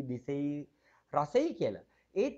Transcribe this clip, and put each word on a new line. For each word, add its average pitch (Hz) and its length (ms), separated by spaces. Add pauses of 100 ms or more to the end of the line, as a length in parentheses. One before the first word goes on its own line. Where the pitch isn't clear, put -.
දිසෙයි, 143 500 (600)
රසෙයි" 247 400
කියලා. 107 320 (300)
ඒත් 240 220